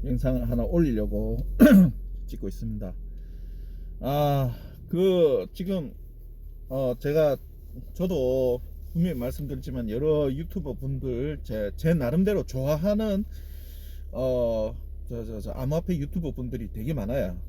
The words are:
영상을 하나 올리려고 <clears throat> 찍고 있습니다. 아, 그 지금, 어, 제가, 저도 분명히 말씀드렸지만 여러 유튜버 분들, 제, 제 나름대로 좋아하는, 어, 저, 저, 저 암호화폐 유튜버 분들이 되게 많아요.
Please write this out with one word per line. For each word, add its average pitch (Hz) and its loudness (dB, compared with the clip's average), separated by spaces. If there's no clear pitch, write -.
영상을 127 0
하나 117 0
올리려고 110 2
<clears throat> 196 8
찍고 - -8
있습니다. 104 -6
아, 139 2
그 170 4
지금, 175 -4
어, 131 0
제가, 147 4
저도 131 2
분명히 170 2
말씀드렸지만 131 -4
여러 147 2
유튜버 147 -4
분들, 135 -4
제, 107 -4
제 160 4
나름대로 165 2
좋아하는, 196 0
어, 120 0
저, 117 -6
저, 110 -8
저 104 -8
암호화폐 156 -2
유튜버 143 -4
분들이 120 -6
되게 110 -4
많아요. 104 -2